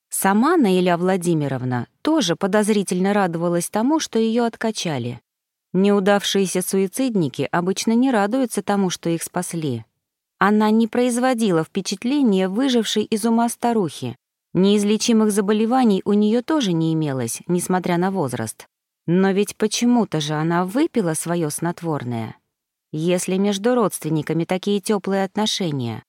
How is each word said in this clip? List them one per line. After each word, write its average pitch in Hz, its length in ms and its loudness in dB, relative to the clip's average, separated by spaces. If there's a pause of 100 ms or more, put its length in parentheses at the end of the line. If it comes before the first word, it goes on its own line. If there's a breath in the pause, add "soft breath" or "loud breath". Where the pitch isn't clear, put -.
Сама 226 480 2
Наиля 185 400 4
Владимировна 147 920 0 (140)
тоже 254 340 0
подозрительно 196 760 0
радовалась 175 560 0
тому, 254 300 0
что - 220 -2
её 226 240 0
откачали. 147 760 -4 (520)
Неудавшиеся 196 880 2
суицидники 190 880 -2
обычно 190 460 0
не 254 160 2
радуются 220 500 0
тому, 202 260 0
что 170 220 -6
их 165 140 -4
спасли. 156 600 -6 (540)
Она 214 320 4
не 226 160 4
производила 233 800 0
впечатления 202 840 0
выжившей 226 540 0
из 208 220 -4
ума 233 240 2
старухи. 196 680 -2 (400)
Неизлечимых 208 760 4
заболеваний 214 720 2
у 202 100 0
неё 214 280 2
тоже 262 300 0
не 160 220 0
имелось, 135 540 -4
несмотря 180 500 0
на 185 120 0
возраст. 131 560 -6 (400)
Но 190 240 4
ведь 196 260 -2
почему-то 233 640 0
же 151 140 -2
она 170 300 0
выпила 196 500 0
своё 165 360 -2
снотворное. 135 840 -6 (540)
Если 180 460 -2
между 202 380 0
родственниками 160 720 -2
такие 202 360 -2
тёплые 196 440 -2
отношения, 147 840 -4